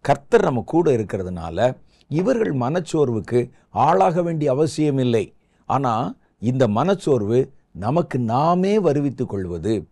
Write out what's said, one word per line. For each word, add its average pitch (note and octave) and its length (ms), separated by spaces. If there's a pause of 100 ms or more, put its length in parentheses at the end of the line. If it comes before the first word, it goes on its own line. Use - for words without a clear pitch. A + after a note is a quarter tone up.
கர்த்தர் G3 440
நம்ம B2 220
கூட D#3+ 300
இருக்கிறதுனால F2+ 800 (320)
இவர்கள் F#3 460
மனச்சோர்வுக்கு B2 960 (200)
ஆளாக E3+ 520
வேண்டிய D#3+ 280
அவசியம் C#3+ 480
இல்லை. A#2 260 (440)
ஆனா C3+ 460 (240)
இந்த B2 300
மனச்சோர்வு C3 840 (220)
நமக்கு C3+ 460
நாமே E3+ 600
வருவித்துக் C#3+ 500
கொள்வது F2+ 640